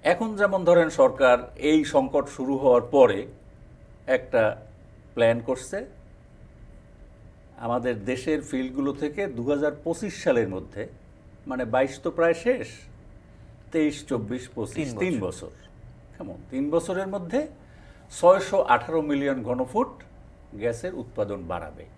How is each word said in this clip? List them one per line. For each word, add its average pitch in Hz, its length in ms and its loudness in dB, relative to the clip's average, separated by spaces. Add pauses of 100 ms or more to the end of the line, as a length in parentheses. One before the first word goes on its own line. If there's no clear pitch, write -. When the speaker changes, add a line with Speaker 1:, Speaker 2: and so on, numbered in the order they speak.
Speaker 1:
এখন 180 320 2
যেমন 190 340 0
ধরেন 170 200 6
সরকার 139 480 6 (340)
এই 156 80 6 (140)
সংকট 135 320 2 (120)
শুরু 135 200 -4
হওয়ার 127 240 6
পরে 117 380 6 (880)
একটা 127 360 2 (720)
প্ল্যান 117 240 4 (100)
করছে, 190 380 -6 (1700)
আমাদের 117 480 -2
দেশের 131 360 -2
ফিল্ডগুলো 131 520 -4
থেকে 151 340 -6
দুহাজার 139 440 -2 (120)
পঁচিশ 170 300 -6 (100)
সালের 120 260 2
মধ্যে, 92 380 -10 (600)
মানে 127 180 -6
বাইশ 131 280 0 (100)
তো 170 80 -2
প্রায় 165 220 2
শেষ, 240 340 -2 (1040)
তেইশ, 151 380 0
চব্বিশ, 127 340 -4 (120)
পঁচিশ, 131 340 -6
Speaker 2:
তিন 113 100 -8
Speaker 1:
তিন 180 200 0
Speaker 2:
বছর। 95 80 -4
Speaker 1:
বছর। - 240 -10 (640)
কেমন? - 200 -14 (140)
তিন 135 180 -4
বছরের 180 380 -2
মধ্যে 196 400 -4 (720)
ছয়শো 190 420 6
আঠারো 156 400 2
মিলিয়ন 139 420 -2
ঘনফুট 131 460 -2 (680)
গ্যাসের 117 400 -4
উৎপাদন 104 440 -6 (120)
বাড়াবে। 80 340 -10 (120)